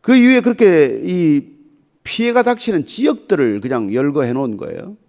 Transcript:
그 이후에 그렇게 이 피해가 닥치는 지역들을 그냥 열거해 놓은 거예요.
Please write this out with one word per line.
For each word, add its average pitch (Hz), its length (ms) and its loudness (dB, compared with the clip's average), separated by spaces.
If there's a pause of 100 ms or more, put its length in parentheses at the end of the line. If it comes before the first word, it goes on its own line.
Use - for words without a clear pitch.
그 247 160 2
이후에 247 240 6
그렇게 165 640 2
이 165 400 0 (580)
피해가 240 400 -2
닥치는 226 440 -2
지역들을 160 760 -2
그냥 113 320 -6
열거해 135 400 -2
놓은 127 240 -4
거예요. - 400 -14 (120)